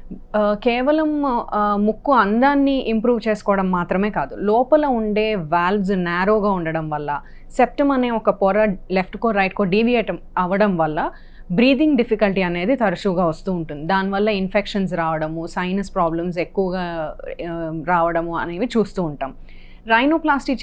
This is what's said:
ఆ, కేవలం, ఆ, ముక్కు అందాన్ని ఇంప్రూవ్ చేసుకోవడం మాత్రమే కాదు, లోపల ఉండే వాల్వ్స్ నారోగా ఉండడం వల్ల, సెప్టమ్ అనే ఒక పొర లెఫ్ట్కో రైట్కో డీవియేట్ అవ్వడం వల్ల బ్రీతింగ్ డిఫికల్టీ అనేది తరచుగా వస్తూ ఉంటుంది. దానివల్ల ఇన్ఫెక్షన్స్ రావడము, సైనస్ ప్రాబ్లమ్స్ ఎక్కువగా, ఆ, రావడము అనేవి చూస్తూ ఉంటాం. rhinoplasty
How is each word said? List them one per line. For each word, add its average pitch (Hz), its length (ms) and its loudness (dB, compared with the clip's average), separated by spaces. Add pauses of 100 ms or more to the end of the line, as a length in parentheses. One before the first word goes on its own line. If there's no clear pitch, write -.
(360)
ఆ, 208 280 2
కేవలం, 294 640 2
ఆ, 208 500 0
ముక్కు 214 360 0
అందాన్ని 269 640 4
ఇంప్రూవ్ 226 520 0
చేసుకోవడం 196 420 0
మాత్రమే 185 400 0
కాదు, 139 260 -4
లోపల 254 500 2
ఉండే 220 480 0
వాల్వ్స్ 180 600 0
నారోగా 190 560 2
ఉండడం 160 400 -2
వల్ల, 147 300 -4 (360)
సెప్టమ్ 277 360 2
అనే 247 180 0
ఒక 220 200 2
పొర 196 440 2 (160)
లెఫ్ట్కో 190 400 -2
రైట్కో 196 340 0
డీవియేట్ 220 480 2 (260)
అవ్వడం 185 380 2
వల్ల 160 340 0 (420)
బ్రీతింగ్ 269 440 4
డిఫికల్టీ 208 460 2
అనేది 175 340 0
తరచుగా 185 480 0
వస్తూ 165 280 -2
ఉంటుంది. 156 340 -6
దానివల్ల 196 420 0
ఇన్ఫెక్షన్స్ 196 640 -2
రావడము, 160 520 -2
సైనస్ 185 480 -4
ప్రాబ్లమ్స్ 170 440 0
ఎక్కువగా, 175 760 -4 (340)
ఆ, 165 400 -6
రావడము 170 480 2
అనేవి 170 300 -4
చూస్తూ 202 360 -2
ఉంటాం. 139 320 -6 (540)
rhinoplasty 285 760 2